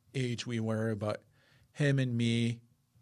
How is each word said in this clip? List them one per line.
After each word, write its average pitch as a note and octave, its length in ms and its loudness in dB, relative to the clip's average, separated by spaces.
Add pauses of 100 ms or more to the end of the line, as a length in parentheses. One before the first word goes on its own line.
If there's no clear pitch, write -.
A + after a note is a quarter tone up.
(140)
age B2 320 -2
we A#2+ 140 -4
were, A2 340 0
but G#2 280 -4 (500)
him C#3 260 2
and B2+ 180 0
me A#2 440 2 (420)